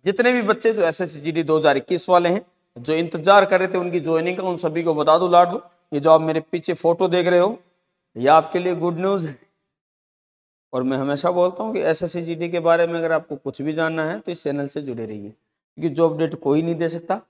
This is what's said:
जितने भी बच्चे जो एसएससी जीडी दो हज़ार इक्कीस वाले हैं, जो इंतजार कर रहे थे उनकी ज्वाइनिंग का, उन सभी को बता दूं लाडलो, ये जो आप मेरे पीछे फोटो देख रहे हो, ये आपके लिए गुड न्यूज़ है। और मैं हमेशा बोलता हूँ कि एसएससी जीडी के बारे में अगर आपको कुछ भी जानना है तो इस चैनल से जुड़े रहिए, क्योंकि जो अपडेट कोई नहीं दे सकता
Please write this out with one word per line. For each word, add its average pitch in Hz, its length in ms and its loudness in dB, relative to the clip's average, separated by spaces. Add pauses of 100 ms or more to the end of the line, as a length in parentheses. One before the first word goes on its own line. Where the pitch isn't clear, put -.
जितने 240 280 2
भी 240 100 0
बच्चे 220 300 0
जो 214 80 -2
एसएससी 156 380 -2
जीडी 160 240 -4
दो 156 140 2
हज़ार 147 200 4
इक्कीस 170 320 -4
वाले 175 200 4
हैं, 196 120 0 (360)
जो 123 160 -4
इंतजार 170 520 4
कर 190 140 2
रहे 185 80 0
थे 185 100 -2
उनकी 175 220 -2
ज्वाइनिंग 165 380 -2
का, 196 60 -6
उन 180 140 -4
सभी 160 260 -4
को 160 120 0
बता 156 220 4
दूं 180 140 2
लाडलो, 175 300 4 (300)
ये 147 80 -2
जो 156 120 4
आप 160 100 8
मेरे 160 200 -2
पीछे 175 320 -6
फोटो 170 340 0
देख 175 200 0
रहे 180 120 4
हो, 208 180 0 (580)
ये 120 140 -2
आपके 160 300 4
लिए 180 160 -2
गुड 170 240 -4
न्यूज़ 185 280 -2
है। 139 100 -12 (1400)
और 127 100 -2
मैं 131 140 -2
हमेशा 143 340 -2
बोलता 180 320 0
हूँ 220 100 -6
कि - 100 -4
एसएससी 165 400 -2
जीडी 170 260 -6
के 175 120 -4
बारे 170 260 2
में 170 120 -6
अगर 165 140 -2
आपको 156 240 -4
कुछ 135 240 -10
भी 151 120 -4
जानना 160 320 -2
है 185 140 -6
तो 185 120 -10
इस 170 120 -12
चैनल 143 240 -4
से 151 140 -10
जुड़े 117 240 -10
रहिए, 104 240 -12
क्योंकि - 600 -12
जो 160 200 2
अपडेट 156 280 -2
कोई 147 240 2
नहीं 165 140 -2
दे 165 140 -2
सकता 170 400 -6